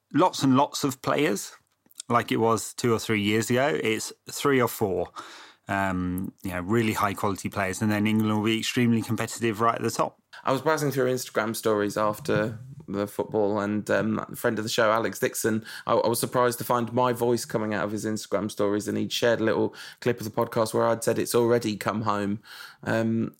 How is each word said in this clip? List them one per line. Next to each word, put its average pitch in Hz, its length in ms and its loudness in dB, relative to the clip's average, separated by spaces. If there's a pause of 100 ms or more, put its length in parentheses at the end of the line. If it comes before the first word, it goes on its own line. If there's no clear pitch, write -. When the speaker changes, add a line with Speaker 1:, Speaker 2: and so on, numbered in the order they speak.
(120)
Speaker 1:
lots 175 300 4
and 135 140 4
lots - 280 2
of 135 180 -2
players 147 500 0 (560)
like 120 220 2
it 127 60 0
was 113 380 2
two 120 180 2
or 110 60 2
three 107 240 0
years 107 280 2
ago. 139 320 2
It's 110 300 -2 (180)
three 139 300 2
or 117 80 4
four. 90 400 -2 (600)
Um, 92 640 -2 (120)
you 95 80 -6
know, 90 80 -4
really 107 320 2
high 101 220 0
quality 101 340 -4
players, 95 340 -4
and 110 80 2
then 104 160 2
England 107 300 2
will 104 80 0
be 113 140 2
extremely 117 440 2
competitive 110 580 -2
right 117 140 4
at - 80 -6
the 117 80 0
top. - 260 -2 (280)
Speaker 2:
I - 80 2
was 135 80 0
browsing 147 320 0
through 127 200 2
Instagram 113 440 -2
stories 104 400 0
after 107 640 0 (260)
the 101 220 -2
football, 104 500 0
and, 104 320 -2
um, 104 400 0
a 110 60 -12
friend 117 240 0
of 107 40 -4
the 110 60 -6
show, 110 220 4
Alex 107 260 0
Dixon, 110 460 -2 (200)
I, 117 100 2
I 110 120 4
was 117 140 0
surprised 123 380 0
to 113 60 -8
find 117 280 0
my 123 200 2
voice 117 320 0
coming 107 300 -2
out 95 100 -2
of 101 60 -2
his 104 140 -4
Instagram 107 440 -2
stories, 104 380 0
and 104 100 -2
he'd 107 160 -4
shared 117 280 2
a 110 40 0
little 110 300 0 (260)
clip 120 200 0
of 104 40 -8
the 107 60 -6
podcast 113 420 0
where 117 140 4
I'd 117 160 2
said, 113 160 2
"It's - 160 0
already 117 420 4
come 107 260 -2
home," 101 360 0 (460)
um, 113 560 0